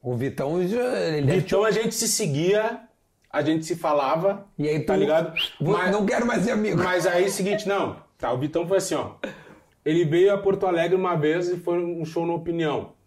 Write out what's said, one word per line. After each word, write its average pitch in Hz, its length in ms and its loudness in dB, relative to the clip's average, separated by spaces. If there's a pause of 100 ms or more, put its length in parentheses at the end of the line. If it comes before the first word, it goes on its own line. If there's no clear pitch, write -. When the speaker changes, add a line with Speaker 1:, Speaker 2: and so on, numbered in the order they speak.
Speaker 1:
O 123 140 -6
Vitão, 139 520 -2
já, 240 160 -2 (160)
ele 156 260 0
deve 185 140 4
Speaker 2:
Vitão, 190 240 2
a 220 80 4
gente 220 240 0
se 226 120 -2
seguia, 208 760 0 (500)
a 151 100 -2
gente 160 240 0
se 180 100 -4
falava, 160 680 0 (140)
Speaker 1:
E 147 80 0
aí 151 140 0
Speaker 2:
tá 156 120 0
Speaker 1:
tu, 151 60 2
Speaker 2:
ligado? 160 340 2 (260)
Speaker 1:
vou, 165 180 2
Speaker 2:
Mas 185 140 0
Speaker 1:
não 208 140 2
quero 240 200 0
mais 226 180 0
ser 233 80 0
amigo. 214 320 0
Speaker 2:
mas 180 240 0
aí, 185 220 2
seguinte, 190 380 -2
não. 175 280 -2 (220)
Tá, 120 160 -4
o 127 40 -2
Vitão 151 300 -2
foi 190 100 2
assim, 175 180 -2
ó. 123 160 -6 (720)
Ele 165 200 2
veio 175 300 4
a 196 40 0
Porto 196 300 0
Alegre 170 280 2
uma 180 200 0
vez 160 340 0
e 180 80 -2
foi 175 260 -2
um 170 200 -6
show 170 220 -4
no 170 100 -2
Opinião. 165 560 -4 (160)